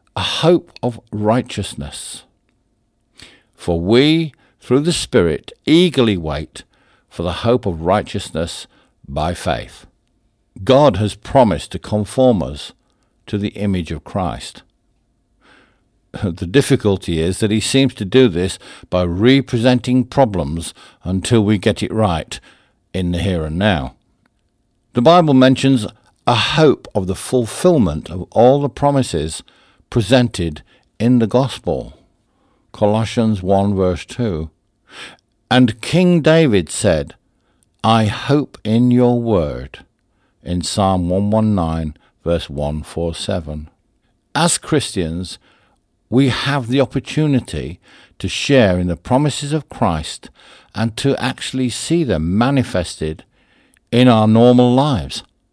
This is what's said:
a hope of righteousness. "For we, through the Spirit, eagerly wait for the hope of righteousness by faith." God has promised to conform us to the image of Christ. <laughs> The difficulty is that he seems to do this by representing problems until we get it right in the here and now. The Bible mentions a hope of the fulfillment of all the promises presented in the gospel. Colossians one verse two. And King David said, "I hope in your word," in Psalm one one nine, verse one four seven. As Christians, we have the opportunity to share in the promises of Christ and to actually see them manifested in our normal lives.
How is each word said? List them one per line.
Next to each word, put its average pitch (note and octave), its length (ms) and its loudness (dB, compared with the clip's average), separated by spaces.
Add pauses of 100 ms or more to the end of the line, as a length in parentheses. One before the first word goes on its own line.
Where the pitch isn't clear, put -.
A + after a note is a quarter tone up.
(160)
a G2 60 -6
hope - 500 0 (100)
of A#2+ 180 -6 (120)
righteousness. G#2 1120 -4 (1300)
"For E2+ 260 -4
we, C#3+ 520 2 (280)
through C3 200 0
the D#3+ 120 0
Spirit, - 600 -2 (140)
eagerly C#3 500 4
wait D#2 480 -8 (440)
for - 140 -10
the E2+ 220 -6
hope A#2+ 200 0
of E2 180 -4
righteousness F2+ 840 -4 (420)
by D2+ 260 -4
faith." - 520 -8 (800)
God C3 320 4
has G#2 180 -2
promised G#2+ 580 0
to F2+ 60 -8
conform G#2+ 640 0
us C2+ 300 -10 (560)
to G#2+ 100 -4
the G2+ 120 -2
image F#2+ 420 -4
of D2+ 100 -8
Christ. - 600 -8 (1500)
<laughs> - 100 -10
The F2+ 240 -6
difficulty F#2+ 760 0
is F2+ 180 -2
that G#2+ 140 0
he A2 80 0
seems C3+ 340 0
to G#2 100 -8
do B2 240 4
this F2+ 300 -4 (300)
by F2+ 160 0
representing B2 1000 2
problems F2 680 -2 (300)
until F#2+ 400 0
we G#2+ 120 2
get - 280 -2
it - 80 -8
right F#2+ 480 -2 (520)
in F2+ 200 -2
the E2+ 100 -2
here F2+ 220 -2
and D2+ 120 -6
now. F2 380 0 (1000)
The A#2+ 80 0
Bible D#3+ 320 6
mentions C3 520 4 (400)
a A#2+ 80 2
hope D3 600 2
of F#2+ 120 -2
the F#2 80 -4
fulfillment A2+ 960 0
of E2+ 120 -10 (100)
all C3 280 6
the C#3+ 80 -2
promises A#2+ 760 -2 (440)
presented A2+ 720 0 (360)
in A#2+ 220 2
the A2 80 2
gospel. F2 680 -4 (760)
Colossians A2 720 0
one G2 320 0
verse F#2 300 0
two. E2 460 -6 (1000)
And B2 300 4
King F3 400 2
David C#3 500 2
said, D#2 440 -2 (680)
"I A2 240 2
hope - 580 -2
in A#2 260 2
your B2 300 2
word," D2+ 640 -4 (580)
in F2+ 200 -4
Psalm F#2 460 0
one G2+ 220 0
one A2 240 2
nine, D#2+ 400 -2 (300)
verse E2+ 260 -2
one D2 320 -6
four E2 320 -6
seven. D#2 540 -8 (640)
As E3+ 240 0
Christians, F2+ 800 -4 (680)
we C3 200 2
have C3+ 400 -4
the C3 120 0
opportunity B2 1000 -2 (380)
to F#2+ 100 -6
share G#2+ 500 2
in F2+ 100 -2
the E2+ 80 -2
promises C#3+ 560 -2
of D#3 160 -6
Christ - 640 -6 (440)
and A2 220 -4
to C#3 200 0
actually C3 520 -6
see E3 360 -2
them F2+ 340 0
manifested G2+ 840 -2 (640)
in B2+ 180 6
our A2 200 6
normal B2 440 6
lives. B2+ 520 -2 (280)